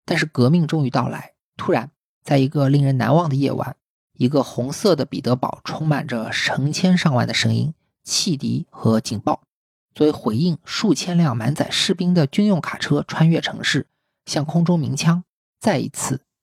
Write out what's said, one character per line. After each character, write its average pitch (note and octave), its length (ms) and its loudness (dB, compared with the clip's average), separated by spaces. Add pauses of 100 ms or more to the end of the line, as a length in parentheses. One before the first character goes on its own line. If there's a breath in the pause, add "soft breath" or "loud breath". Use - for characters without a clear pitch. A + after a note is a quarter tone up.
但 E3 160 -2
是 D#3 60 0
革 B2+ 240 2
命 E3 180 4
终 D#3 180 0
于 B2 40 -2
到 B2 180 -2
来， - 240 -10 (260)
突 - 140 -2
然， C3+ 180 -2 (340)
在 D3 140 2
一 C3 100 4
个 C#3 220 0
令 C#3+ 140 4
人 C3+ 140 2
难 A2+ 160 0
忘 E3 160 2
的 C3+ 60 0
夜 C3+ 160 0
晚， - 240 -6 (380)
一 B2 140 0
个 C3+ 140 2
红 B2+ 300 -6
色 F3 240 2
的 - 100 0
彼 - 160 -8
得 - 140 0
堡 - 280 -4
充 - 240 -6
满 C#3+ 200 0
着 A#2 240 -6
成 - 400 -2
千 F#3 260 2
上 D3+ 160 0
万 A#2 140 0
的 A#2 60 -6
声 A2+ 200 0
音、 B2 200 -2 (300)
汽 - 320 -2
笛 B2 360 -4
和 A2+ 280 0
警 G#2 200 -6
报。 - 220 -2 (520)
作 D3+ 140 2
为 D3+ 40 4
回 A#2+ 240 -2
应， E3 300 0
数 F#3 300 0
千 F3 200 -4
辆 D#3 220 2
满 C#3 160 -2
载 - 160 -4
士 - 240 -2
兵 F3+ 200 0
的 E3 120 4
军 G#3 220 2
用 F#3+ 120 2
卡 - 200 -8
车 D3 280 -2
穿 E3 220 2
越 D#3+ 100 4
城 A2+ 240 -6
市， C#3 220 -2 (400)
向 D3+ 180 -4
空 E3 220 0
中 F3 140 2
鸣 B2+ 160 -4
枪。 E3+ 280 2 (360)
再 F#3 180 0
一 A2+ 120 -2
次， - 320 -6 (220)